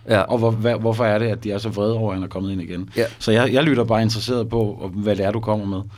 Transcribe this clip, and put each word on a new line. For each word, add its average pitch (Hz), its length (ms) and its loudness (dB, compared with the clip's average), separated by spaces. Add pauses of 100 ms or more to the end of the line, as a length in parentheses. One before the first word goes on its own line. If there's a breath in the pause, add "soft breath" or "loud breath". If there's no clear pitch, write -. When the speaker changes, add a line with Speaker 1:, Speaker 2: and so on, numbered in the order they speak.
Speaker 1:
Ja. 110 120 6
Speaker 2:
Og 123 160 2
hvor, 113 140 4
hvad, 113 240 2
hvorfor 113 300 0
er 107 140 4
det, 117 60 0
at 110 180 -2
de 104 80 -4
er 101 60 -2
så 107 120 -4
vrede 104 240 0
over, 110 180 -2
at 92 60 -4
han 95 60 -6
er 90 40 -8
kommet 98 240 -6
ind 92 100 -4
igen? 87 360 -8
Speaker 1:
Ja. 117 60 2 (160)
Speaker 2:
Så - 120 0
jeg, 117 220 4
jeg 131 100 4
lytter 131 200 2
bare 113 180 2
interesseret 113 480 0
på, 104 460 -2
hvad 104 200 0
det 95 100 0
er, 101 60 2
du 110 80 -2
kommer 107 260 -2
med. 98 160 -4 (160 loud breath)